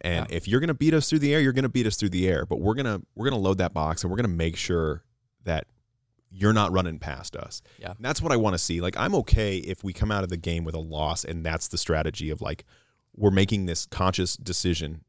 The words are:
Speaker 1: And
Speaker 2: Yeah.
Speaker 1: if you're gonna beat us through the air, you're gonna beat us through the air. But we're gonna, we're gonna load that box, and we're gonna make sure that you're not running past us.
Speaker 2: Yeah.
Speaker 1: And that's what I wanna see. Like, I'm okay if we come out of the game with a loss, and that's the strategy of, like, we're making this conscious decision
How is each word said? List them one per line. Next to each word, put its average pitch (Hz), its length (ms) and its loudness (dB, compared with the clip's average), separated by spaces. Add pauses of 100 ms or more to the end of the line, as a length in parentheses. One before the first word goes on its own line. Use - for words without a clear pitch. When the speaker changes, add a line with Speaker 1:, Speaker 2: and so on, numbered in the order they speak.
Speaker 1:
And 87 280 -2
Speaker 2:
Yeah. - 80 -4
Speaker 1:
if - 120 -6
you're 123 120 4
gonna 160 140 0
beat 160 200 2
us 151 140 2
through 156 120 2
the 143 140 2
air, 156 60 4
you're 135 120 4
gonna 131 160 2
beat 120 180 2
us 104 100 0
through 104 140 0
the 92 180 2
air. 78 180 2
But - 140 -2
we're 104 140 2
gonna, 117 280 -2 (120)
we're 113 140 -4
gonna 123 140 0
load 95 160 2
that 87 140 0
box, 78 300 -2
and 87 80 -2
we're 95 60 -2
gonna 117 120 0
make 82 280 0
sure 80 480 0 (400)
that 80 220 -2 (720)
you're 101 160 4
not 104 200 4
running 90 260 0
past 69 380 -10
us. - 260 -12 (160)
Speaker 2:
Yeah. 90 140 -12
Speaker 1:
And 110 120 -14
that's 143 160 -2
what 160 120 0
I 123 40 4
wanna 104 220 2
see. 85 220 -2
Like, 87 160 -2
I'm 190 200 0
okay 107 420 2
if 92 260 -6
we 95 80 -4
come 107 180 -2
out 101 140 0
of 87 60 -4
the 90 60 -2
game 85 280 -2
with 80 100 -6
a 80 60 -6
loss, 78 440 -4
and 82 220 -6
that's 80 220 -2
the - 100 -4
strategy 78 520 0
of, 76 100 -6
like, - 240 -6 (520)
we're 104 140 6
making 98 360 4
this 85 200 -4
conscious 92 500 0
decision 82 720 -2